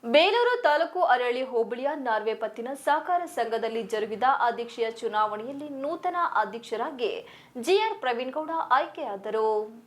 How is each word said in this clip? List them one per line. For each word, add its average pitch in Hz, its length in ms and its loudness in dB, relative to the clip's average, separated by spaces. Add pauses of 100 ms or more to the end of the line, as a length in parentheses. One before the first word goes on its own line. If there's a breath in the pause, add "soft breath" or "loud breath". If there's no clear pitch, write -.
(120)
ಬೇಲೂರು 466 500 6
ತಾಲೂಕು 330 400 4
ಅರಳಿ 247 400 2
ಹೋಬಳಿಯ 240 520 -2
ನಾರ್ವೆ 220 400 -2
ಪತ್ತಿನ 226 400 -6
ಸಹಕಾರ 320 520 0
ಸಂಘದಲ್ಲಿ 226 560 -2
ಜರುಗಿದ 214 400 -2 (240)
ಅಧ್ಯಕ್ಷೀಯ 233 440 -2
ಚುನಾವಣೆಯಲ್ಲಿ 220 760 -2
ನೂತನ 311 480 -4 (180)
ಅಧ್ಯಕ್ಷರಾಗಿ 226 920 -4 (340 loud breath)
ಜಿ 349 180 4
ಆರ್ 427 220 -2
ಪ್ರವೀಣ್ 254 320 -2
ಗೌಡ 302 180 -6 (200)
ಆಯ್ಕೆಯಾದರು. 220 1160 0